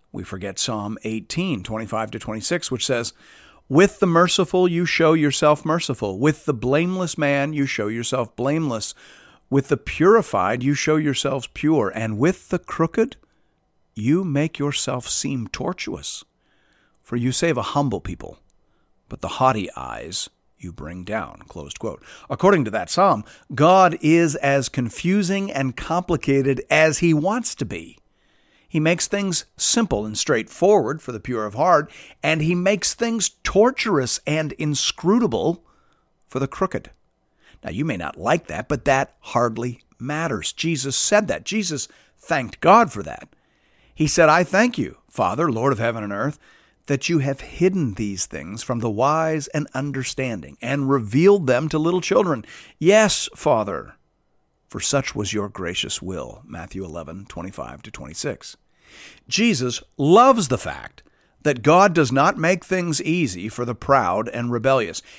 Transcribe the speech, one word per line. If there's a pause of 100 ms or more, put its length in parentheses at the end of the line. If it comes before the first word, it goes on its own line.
(120)
We
forget
Psalm
eighteen,
twenty-five
to
twenty-six,
which
says, (540)
"With
the
merciful
you
show
yourself
merciful.
With
the
blameless
man
you
show
yourself
blameless. (560)
With
the
purified
you
show
yourselves
pure.
And
with
the
crooked (800)
you
make
yourself
seem
tortuous. (760)
For
you
save
a
humble
people, (680)
but
the
haughty
eyes (280)
you
bring
down."
Closed
quote. (260)
According
to
that
psalm, (320)
God
is
as
confusing
and
complicated
as
he
wants
to
be. (680)
He
makes
things (140)
simple
and
straightforward
for
the
pure
of
heart, (320)
and
he
makes
things (120)
torturous
and
inscrutable (640)
for
the
crooked. (680)
Now,
you
may
not
like
that,
but
that
hardly (180)
matters.
Jesus
said
that.
Jesus (280)
thanked
God
for
that. (680)
He
said,
"I
thank
you, (100)
Father,
Lord
of
heaven
and
earth, (460)
that
you
have
hidden
these
things
from
the
wise
and
understanding
and
revealed
them
to
little
children. (340)
Yes,
Father, (760)
for
such
was
your
gracious
will."
Matthew
eleven
twenty-five
to
twenty-six. (760)
Jesus (160)
loves
the
fact (400)
that
God
does
not
make
things
easy
for
the
proud
and
rebellious. (180)